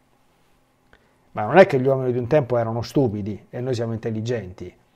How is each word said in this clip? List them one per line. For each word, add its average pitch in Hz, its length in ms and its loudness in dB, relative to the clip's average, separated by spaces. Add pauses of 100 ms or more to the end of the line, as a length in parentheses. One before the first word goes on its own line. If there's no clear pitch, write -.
(1300)
Ma 107 120 -4
non 135 120 2
è 190 80 10
che 135 160 0
gli 131 60 0
uomini 131 240 0
di 123 80 0
un 117 80 -6
tempo 127 300 2
erano 113 260 -2
stupidi 107 640 -2
e 123 100 -10
noi 127 140 -4
siamo 113 200 -4
intelligenti. 110 800 -6 (240)